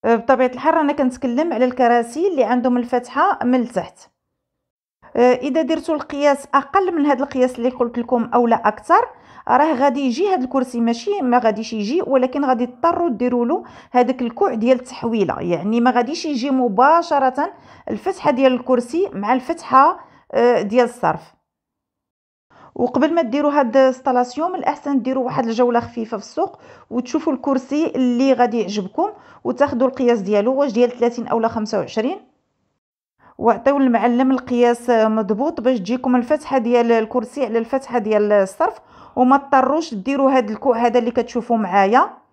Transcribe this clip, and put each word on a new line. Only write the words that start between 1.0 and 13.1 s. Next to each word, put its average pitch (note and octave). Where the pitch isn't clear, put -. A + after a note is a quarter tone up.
على A#3+
الكراسي B3
اللي D4+
عندهم B3
الفتحه B3
من B3
التحت. A#3+
آه، B3
اذا B3+
درتوا D#4
القياس C#4+
اقل F4+
من D4
هذا C4+
القياس B3+
اللي A#3+
قلت A#3+
لكم A#3
او A#3+
لا A3+
اكثر، F4+
راه D4
غادي C#4
يجي C4+
هذا C4
الكرسي، B3+
ماشي A#3
ما B3
غاديش A3
يجي، A3
ولكن C4
غادي B3
تضطروا E4+
ديروا A#3+